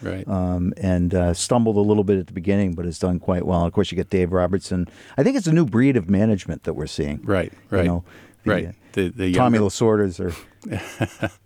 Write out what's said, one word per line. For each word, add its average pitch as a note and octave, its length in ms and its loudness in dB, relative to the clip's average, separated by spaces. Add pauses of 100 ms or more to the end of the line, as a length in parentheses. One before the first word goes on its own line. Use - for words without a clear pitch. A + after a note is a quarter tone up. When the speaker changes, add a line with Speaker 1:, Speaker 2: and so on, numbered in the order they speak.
Speaker 1:
Right. F#2 260 -8
Speaker 2:
Um, F2+ 540 0
and, F2+ 340 2
uh, F2 200 2
stumbled A2+ 420 0
a G#2 40 2
little G#2 240 4
bit G2 140 2
at F2+ 100 -4
the - 40 -18
beginning, F#2+ 420 0
but F2 120 -6
has E2 120 -6
done F2+ 200 0
quite F2+ 260 -2
well. E2+ 220 2
Of E2+ 80 -2
course, G2+ 180 0
you E2+ 40 -6
get F#2 120 -2
Dave F2+ 240 0
Robertson. F2+ 560 0 (300)
I C3+ 40 4
think C4 140 2
it's G#3+ 100 -2
a D#3+ 60 2
new D#3+ 140 4
breed B2 320 2
of E2+ 100 -4
management G2 540 0
that E2+ 100 -4
we're D2 140 -6
seeing. D2 360 -4
Speaker 1:
Right, F#2+ 300 -2 (180)
Speaker 2:
You G2 60 -2
Speaker 1:
right. F2+ 80 2
Speaker 2:
know, F2 200 -2 (400)
the, G#2 60 0
Speaker 1:
Right. F2+ 180 0
Speaker 2:
uh, F#2+ 40 -12 (200)
Speaker 1:
The, F#2+ 180 0
the F#2 240 -2
Speaker 2:
Tommy A#2+ 240 4
Speaker 1:
younger G#2 120 2
Speaker 2:
Lasordas G#2 500 0
are F#2 120 -4 (320)
Speaker 1:
<laughs> - 640 -6 (160)